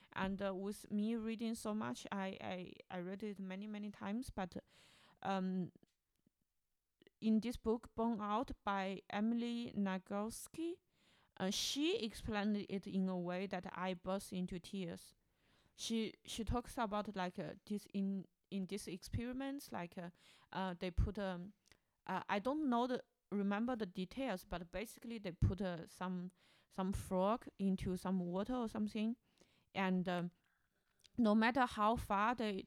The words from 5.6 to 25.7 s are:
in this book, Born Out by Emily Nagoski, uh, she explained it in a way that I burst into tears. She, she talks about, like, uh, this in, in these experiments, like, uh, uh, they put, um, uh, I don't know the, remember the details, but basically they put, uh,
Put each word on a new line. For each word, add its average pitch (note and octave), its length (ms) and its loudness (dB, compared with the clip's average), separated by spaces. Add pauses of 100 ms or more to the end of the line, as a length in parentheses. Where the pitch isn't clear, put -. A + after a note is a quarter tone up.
in A3 200 4
this A3+ 160 -2
book, A3+ 380 0
Born A3+ 280 0
Out G#3 280 0 (140)
by G3 360 0 (100)
Emily A#3 640 0
Nagoski, G3+ 1000 -2 (640)
uh, F#3+ 120 2
she D4+ 480 2
explained G#3 680 0
it G3 180 -2
in F#3+ 240 2
a F#3 80 0
way F3+ 280 0
that F#3 200 -4 (100)
I F#3 180 -2
burst F#3+ 380 -2
into F3+ 260 -2
tears. F3+ 560 -8 (600)
She, A3+ 400 -2 (100)
she - 200 -6
talks A#3+ 340 0
about, G#3 360 -2
like, F3+ 240 -2
uh, D#3 160 -4 (140)
this G#3 240 -4
in, G3 320 0 (260)
in G3 160 -2
these F#3+ 220 -6
experiments, B3+ 840 -4
like, F3 280 -6
uh, - 580 -10
uh, F#3 220 0
they F#3 120 -2
put, F#3+ 280 2
um, F#3+ 340 -2 (540)
uh, F#3 220 0
I G3+ 100 2
don't C#4 320 2
know A#3+ 160 4
the, B3 160 0 (280)
remember G3+ 460 2
the G#3+ 100 -2
details, F#3 640 -4
but F3 240 -6
basically A3+ 460 -6
they G3+ 140 -6
put, F#3 280 2
uh, F3 280 -2